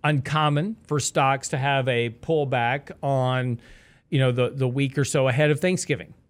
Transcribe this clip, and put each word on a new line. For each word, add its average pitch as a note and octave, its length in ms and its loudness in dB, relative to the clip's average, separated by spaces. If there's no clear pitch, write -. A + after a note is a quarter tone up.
uncommon D3+ 720 0
for D3 120 0
stocks C3+ 500 0
to D3+ 80 -4
have C3+ 320 0
a A#2+ 200 0
pullback C3+ 800 -2
on, B2+ 560 0
you C#3 100 0
know, B2+ 120 4
the, B2 180 0
the C3 180 -2
week C3+ 300 -2
or C#3+ 60 2
so C3 240 0
ahead D3 240 2
of D3 80 0
Thanksgiving. E3+ 540 -2